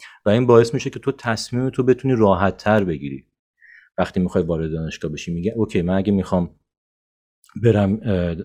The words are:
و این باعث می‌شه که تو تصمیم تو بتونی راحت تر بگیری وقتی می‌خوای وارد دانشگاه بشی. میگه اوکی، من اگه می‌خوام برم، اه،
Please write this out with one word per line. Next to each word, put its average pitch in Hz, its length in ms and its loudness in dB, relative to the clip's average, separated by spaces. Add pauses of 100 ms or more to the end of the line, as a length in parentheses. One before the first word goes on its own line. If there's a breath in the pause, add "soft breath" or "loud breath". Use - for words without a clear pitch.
(260 loud breath)
و 104 40 2
این 120 160 2
باعث 117 280 6
می‌شه 135 160 -4
که - 80 -14
تو - 140 -6
تصمیم 123 580 -4
تو 131 120 -4
بتونی 127 320 2
راحت 98 420 4
تر 104 280 2
بگیری 69 400 -6 (760 soft breath)
وقتی 92 220 -2
می‌خوای 90 240 0
وارد 80 280 -4
دانشگاه 80 400 -8
بشی. 76 200 -10
میگه 85 240 -4
اوکی، 101 260 -2
من 90 120 -2
اگه 98 180 0
می‌خوام 92 380 0 (1120)
برم، 104 420 2
اه، 90 300 -2 (100)